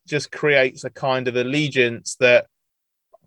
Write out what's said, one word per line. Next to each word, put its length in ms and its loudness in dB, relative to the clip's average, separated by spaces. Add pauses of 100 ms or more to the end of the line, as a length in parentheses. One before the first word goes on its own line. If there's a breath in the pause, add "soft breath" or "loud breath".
just 240 -6
creates 520 0
a 60 -10
kind 380 -4
of 80 -4
allegiance 840 -2
that 280 4 (800)